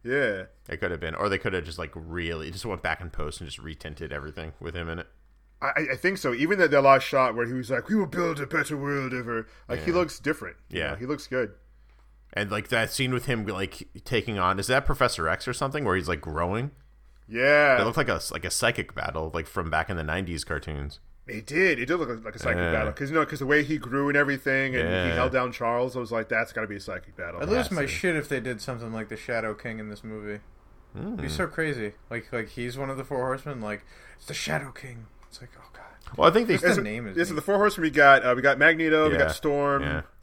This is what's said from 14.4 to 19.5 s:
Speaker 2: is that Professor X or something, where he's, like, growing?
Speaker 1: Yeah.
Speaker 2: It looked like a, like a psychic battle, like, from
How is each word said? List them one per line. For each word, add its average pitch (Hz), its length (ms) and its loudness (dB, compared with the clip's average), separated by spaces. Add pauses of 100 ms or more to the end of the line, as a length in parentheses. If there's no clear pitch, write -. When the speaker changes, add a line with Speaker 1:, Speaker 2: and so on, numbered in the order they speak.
Speaker 2:
is 98 80 -4
that 131 180 4
Professor 120 420 2
X 90 200 0
or 123 60 -2
something, 143 300 -2
where 95 120 4
he's, 85 120 0
like, 82 140 0
growing? 87 500 -2 (560)
Speaker 1:
Yeah. 135 540 6
Speaker 2:
It 107 40 4
looked 117 120 0
like 143 120 2
a, 87 100 0 (120)
like 87 140 -6
a 85 60 -2
psychic - 420 0
battle, 78 400 -4
like, 80 140 -4
from 82 220 -4